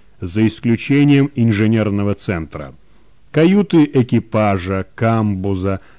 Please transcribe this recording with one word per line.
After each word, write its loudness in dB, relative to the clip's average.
за -2
исключением 2
инженерного 0
центра. -10
Каюты 2
экипажа, -2
камбуза, -2